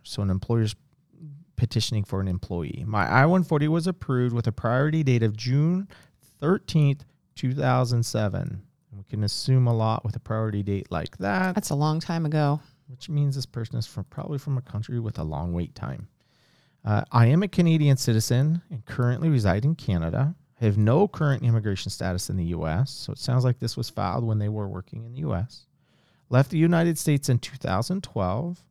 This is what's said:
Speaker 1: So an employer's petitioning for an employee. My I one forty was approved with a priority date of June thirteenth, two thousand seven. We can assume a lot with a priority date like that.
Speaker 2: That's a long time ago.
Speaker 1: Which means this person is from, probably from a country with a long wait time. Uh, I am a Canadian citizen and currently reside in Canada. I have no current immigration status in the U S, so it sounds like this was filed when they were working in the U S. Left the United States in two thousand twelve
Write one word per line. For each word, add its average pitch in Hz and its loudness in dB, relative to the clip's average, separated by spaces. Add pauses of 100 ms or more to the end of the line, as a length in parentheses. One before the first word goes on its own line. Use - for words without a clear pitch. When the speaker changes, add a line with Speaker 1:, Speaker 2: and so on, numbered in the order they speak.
Speaker 1:
So - -6
an 98 0
employer's 107 0 (800)
petitioning 110 -2
for 95 -4
an 95 -2
employee. 87 -6
My 104 0
I 131 4
one 180 4
forty 151 0
was 165 0
approved 123 -2
with 120 0
a 110 -2
priority 143 0
date 123 4
of 104 2
June 147 0 (500)
thirteenth, 151 2 (300)
two 127 -4
thousand 127 2
seven. 95 -4 (340)
We 98 -16
can 107 -4
assume 127 2
a 117 2
lot 110 0
with 107 -4
a 110 -8
priority 110 -2
date 98 -4
like - -6
that. 185 -2
Speaker 2:
That's 208 -4
a 151 0
long 151 0
time 165 -4
ago. 147 0 (260)
Speaker 1:
Which - -20
means 147 0
this 135 -4
person 117 -8
is 113 -4
from, 101 -10
probably - -8
from 139 -4
a 127 -4
country 117 -6
with 110 -6
a 80 -4
long 78 -4
wait 85 -4
time. - -10 (800)
Uh, 104 2
I 117 6
am 156 4
a 208 -2
Canadian 160 4
citizen 127 2
and 123 -12
currently 123 0
reside 107 2
in 156 4
Canada. 95 0 (240)
I 120 -2
have 104 4
no 123 4
current 143 0
immigration 107 0
status 90 -4
in 95 -2
the 90 0
U 82 -2
S, 92 0
so - -12
it - -10
sounds 123 0
like 127 2
this - -6
was 117 -6
filed 101 -4
when 113 0
they 104 0
were 107 -6
working 95 -10
in 117 -16
the 123 -14
U 143 -4
S. 104 -6 (640)
Left 127 4
the 165 -2
United 170 4
States 143 0
in 127 2
two - -14
thousand 127 -4
twelve 104 -4